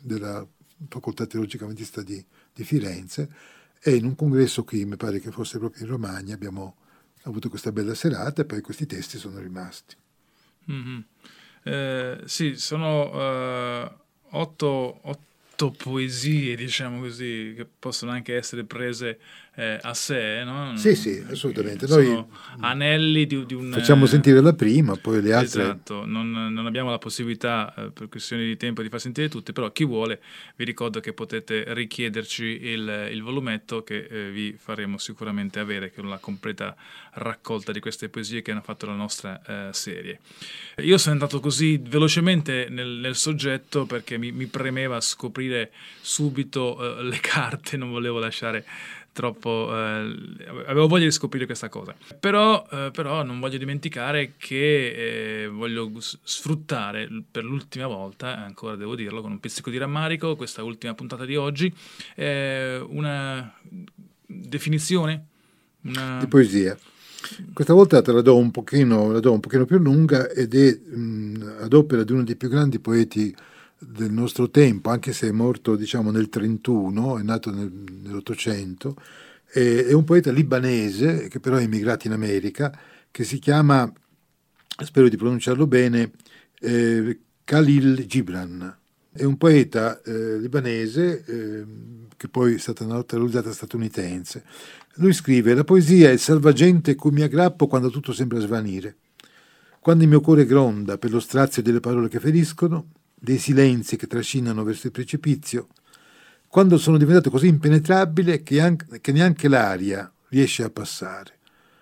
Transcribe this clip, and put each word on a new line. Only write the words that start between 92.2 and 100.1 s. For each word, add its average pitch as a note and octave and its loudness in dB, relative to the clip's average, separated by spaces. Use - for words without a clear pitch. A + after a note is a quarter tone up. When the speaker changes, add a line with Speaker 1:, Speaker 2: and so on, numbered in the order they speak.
Speaker 1:
poi A#2+ 4
è - -2
stato - -8
naturalizzato A#2 -2
statunitense. G#2 -8
Lui F3+ 6
scrive: B2 4
"La D3 4
poesia F3 10
è B2+ 8
il A#2+ 4
salvagente D3+ 6
cui D3 0
mi C#3+ 2
aggrappo D3+ 2
quando B2+ 0
tutto C3 -6
sembra A#2 -2
svanire, G#2 -4
quando E3 6
il D#3 8
mio D3 8